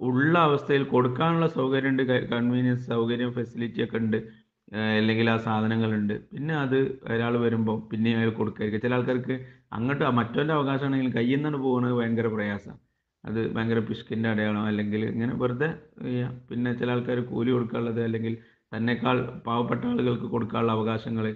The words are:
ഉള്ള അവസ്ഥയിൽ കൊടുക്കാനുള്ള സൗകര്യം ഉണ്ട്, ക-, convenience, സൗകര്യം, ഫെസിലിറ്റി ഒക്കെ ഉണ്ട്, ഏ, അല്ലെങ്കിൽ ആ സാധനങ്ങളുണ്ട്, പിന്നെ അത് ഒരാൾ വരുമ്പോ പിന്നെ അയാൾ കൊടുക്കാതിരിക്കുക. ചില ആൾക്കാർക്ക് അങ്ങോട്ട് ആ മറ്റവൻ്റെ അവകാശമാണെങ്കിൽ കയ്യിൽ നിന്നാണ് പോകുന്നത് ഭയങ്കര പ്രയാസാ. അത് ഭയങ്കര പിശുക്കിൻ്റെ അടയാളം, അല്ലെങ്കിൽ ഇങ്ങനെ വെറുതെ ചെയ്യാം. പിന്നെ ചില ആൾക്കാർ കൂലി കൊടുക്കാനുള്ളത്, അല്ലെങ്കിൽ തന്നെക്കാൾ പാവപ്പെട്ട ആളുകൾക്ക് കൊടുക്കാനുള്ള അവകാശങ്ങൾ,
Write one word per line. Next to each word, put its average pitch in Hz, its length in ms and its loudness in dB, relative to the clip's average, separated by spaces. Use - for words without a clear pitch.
ഉള്ള 135 380 4
അവസ്ഥയിൽ 143 440 4
കൊടുക്കാനുള്ള 160 640 2
സൗകര്യം 135 420 0
ഉണ്ട്, 135 140 2
ക-, 123 240 2
convenience, 123 600 2
സൗകര്യം, 117 460 0
ഫെസിലിറ്റി 117 520 -4
ഒക്കെ 113 120 -4
ഉണ്ട്, 110 200 2
ഏ, 104 40 -4
അല്ലെങ്കിൽ 110 520 4
ആ 113 60 4
സാധനങ്ങളുണ്ട്, 110 840 0
പിന്നെ 151 240 -4
അത് 135 500 0
ഒരാൾ 120 320 0
വരുമ്പോ 113 560 0
പിന്നെ 113 240 2
അയാൾ 113 140 4
കൊടുക്കാതിരിക്കുക. 107 580 -2
ചില 123 60 2
ആൾക്കാർക്ക് 127 520 -2
അങ്ങോട്ട് 131 320 0
ആ 139 60 2
മറ്റവൻ്റെ 127 440 0
അവകാശമാണെങ്കിൽ 135 580 0
കയ്യിൽ 120 240 2
നിന്നാണ് 147 200 0
പോകുന്നത് 127 360 0
ഭയങ്കര 117 340 0
പ്രയാസാ. 104 500 -4
അത് 110 300 -4
ഭയങ്കര 113 240 0
പിശുക്കിൻ്റെ 113 500 -4
അടയാളം, 107 360 0
അല്ലെങ്കിൽ 107 400 0
ഇങ്ങനെ 117 300 -2
വെറുതെ 127 400 -2
ചെയ്യാം. 123 380 -4
പിന്നെ 120 220 -2
ചില 120 180 -2
ആൾക്കാർ 123 300 -2
കൂലി 120 300 -2
കൊടുക്കാനുള്ളത്, 117 540 -2
അല്ലെങ്കിൽ 113 320 -2
തന്നെക്കാൾ 117 460 0
പാവപ്പെട്ട 120 380 -2
ആളുകൾക്ക് 123 380 0
കൊടുക്കാനുള്ള 117 500 -2
അവകാശങ്ങൾ, 110 640 -2